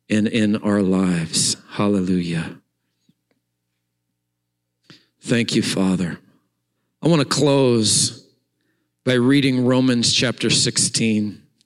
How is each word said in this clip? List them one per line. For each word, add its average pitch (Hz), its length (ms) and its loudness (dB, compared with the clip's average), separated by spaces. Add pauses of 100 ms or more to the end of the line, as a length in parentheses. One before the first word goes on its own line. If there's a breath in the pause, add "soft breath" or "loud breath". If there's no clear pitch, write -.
and 107 180 2
in 107 300 0
our 104 240 0
lives. 92 760 0 (140)
Hallelujah. 90 880 -2 (2750 soft breath)
Thank 117 340 -2
you, 117 60 2
Father. 92 580 -2 (800)
I - 60 -2
want 165 140 4
to 135 40 -2
close 131 1040 0 (760)
by 127 80 0
reading 127 520 2
Romans 127 460 2
chapter - 380 -2
sixteen. 107 960 -2 (220)